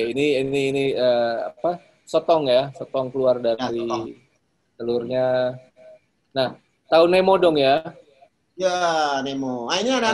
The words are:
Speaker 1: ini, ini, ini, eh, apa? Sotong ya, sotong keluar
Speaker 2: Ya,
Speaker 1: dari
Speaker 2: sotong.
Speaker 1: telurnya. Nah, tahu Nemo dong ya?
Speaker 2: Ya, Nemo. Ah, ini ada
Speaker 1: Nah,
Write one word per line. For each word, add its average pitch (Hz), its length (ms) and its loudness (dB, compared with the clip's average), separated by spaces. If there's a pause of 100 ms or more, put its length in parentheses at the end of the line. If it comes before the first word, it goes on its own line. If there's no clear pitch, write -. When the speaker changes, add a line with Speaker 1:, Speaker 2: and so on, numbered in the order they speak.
Speaker 1:
ini, 135 180 -2 (120)
ini, 135 320 -2
ini, 139 220 -2
eh, 120 460 0 (100)
apa? 170 340 -6 (220)
Sotong 160 420 0
ya, 131 260 2
sotong 131 380 -8
keluar 127 280 0
Speaker 2:
Ya, 117 200 -2
Speaker 1:
dari 120 240 -4
Speaker 2:
sotong. 117 240 -6 (720)
Speaker 1:
telurnya. 127 800 -2 (720)
Nah, 127 240 -4 (320)
tahu 165 220 6
Nemo 185 280 4
dong 170 220 4
ya? 143 240 4 (720)
Speaker 2:
Ya, 180 240 -2 (440)
Nemo. 131 440 -6
Ah, 170 160 -2
ini 240 80 -2
ada 254 160 0
Speaker 1:
Nah, 220 80 0